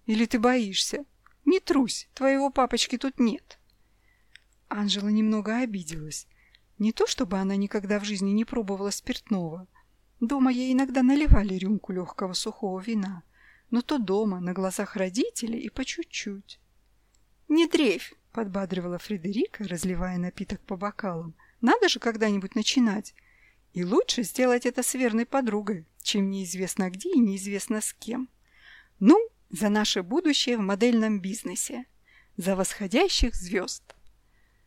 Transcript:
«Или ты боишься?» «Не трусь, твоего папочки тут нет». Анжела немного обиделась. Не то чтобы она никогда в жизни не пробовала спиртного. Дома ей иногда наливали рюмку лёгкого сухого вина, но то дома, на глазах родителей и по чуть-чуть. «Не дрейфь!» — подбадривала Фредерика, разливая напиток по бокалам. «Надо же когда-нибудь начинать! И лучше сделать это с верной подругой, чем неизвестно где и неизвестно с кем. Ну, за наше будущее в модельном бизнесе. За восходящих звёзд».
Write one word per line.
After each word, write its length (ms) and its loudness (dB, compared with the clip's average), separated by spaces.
«Или 200 2
ты 120 0
боишься?» 640 0
«Не 160 6
трусь, 540 0
твоего 360 2
папочки 480 0
тут 200 -4
нет». 400 0
Анжела 400 -2
немного 500 2
обиделась. 680 -6
Не 140 2
то 140 2
чтобы 320 -2
она 180 -2
никогда 420 -2
в 60 -4
жизни 260 -2
не 140 2
пробовала 460 -4
спиртного. 760 -6
Дома 320 2
ей 200 0
иногда 300 2
наливали 520 6
рюмку 380 -2
лёгкого 420 -6
сухого 460 -6
вина, 420 -4
но 120 2
то 160 -2
дома, 420 0
на 120 -2
глазах 440 -4
родителей 640 -2
и 100 -8
по 140 -6
чуть-чуть. 760 -10
«Не 180 6
дрейфь!» — 480 2
подбадривала 640 -4
Фредерика, 680 -4
разливая 500 -2
напиток 440 -6
по 160 -8
бокалам. 580 -6
«Надо 280 4
же 100 0
когда-нибудь 560 -2
начинать! 580 0
И 100 -6
лучше 400 0
сделать 440 0
это 180 -2
с 100 -2
верной 320 0
подругой, 580 -2
чем 300 0
неизвестно 600 -2
где 200 -6
и 80 4
неизвестно 640 0
с 120 -6
кем. 360 -8
Ну, 180 10
за 180 -2
наше 360 0
будущее 540 0
в 20 -4
модельном 600 2
бизнесе. 640 -8
За 180 0
восходящих 800 2
звёзд». 640 -6